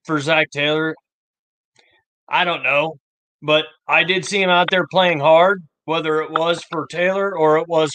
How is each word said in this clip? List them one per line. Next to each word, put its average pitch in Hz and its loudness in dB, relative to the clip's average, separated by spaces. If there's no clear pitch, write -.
for 156 -4
Zac 156 0
Taylor. 156 -2
I 170 0
don't 165 -4
know. 147 -2
But 151 2
I 160 2
did 185 -2
see 196 -2
him 185 2
out 175 2
there 180 0
playing 175 0
hard, 170 4
whether 156 -2
it 139 -8
was 160 -2
for 156 -6
Taylor 190 -2
or 156 4
it 165 -2
was 160 -2